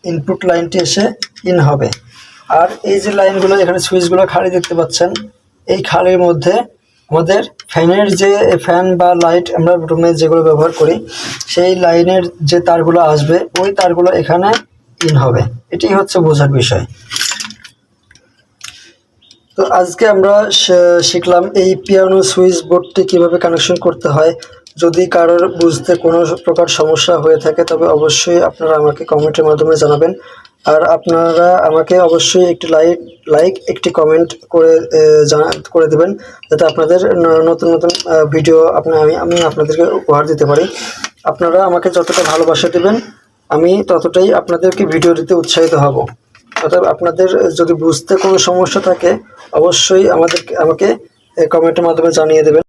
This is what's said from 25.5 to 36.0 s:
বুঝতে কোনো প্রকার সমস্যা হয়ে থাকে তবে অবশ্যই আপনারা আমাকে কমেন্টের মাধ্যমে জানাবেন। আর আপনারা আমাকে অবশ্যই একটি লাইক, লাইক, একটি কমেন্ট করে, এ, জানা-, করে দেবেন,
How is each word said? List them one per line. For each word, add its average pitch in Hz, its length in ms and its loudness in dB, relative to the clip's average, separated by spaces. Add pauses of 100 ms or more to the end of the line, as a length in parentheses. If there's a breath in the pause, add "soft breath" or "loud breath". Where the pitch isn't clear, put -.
বুঝতে 165 380 0
কোনো 170 300 0 (200)
প্রকার 170 220 0
সমস্যা 156 500 0
হয়ে 156 200 2
থাকে 156 260 -2
তবে 165 240 -2
অবশ্যই 160 540 0
আপনারা 160 340 -2
আমাকে 151 300 -2
কমেন্টের 156 400 0
মাধ্যমে 156 300 2
জানাবেন। 151 380 0 (520 loud breath)
আর 156 180 2
আপনারা 165 760 2
আমাকে 160 420 2
অবশ্যই 170 460 2
একটি 170 220 -4
লাইক, 165 300 2 (300)
লাইক, 160 260 2 (140)
একটি - 220 -6
কমেন্ট 165 400 0 (200)
করে, 165 300 4 (140)
এ, 151 320 4
জানা-, 156 440 -2
করে 160 180 0
দেবেন, 165 260 0 (380 loud breath)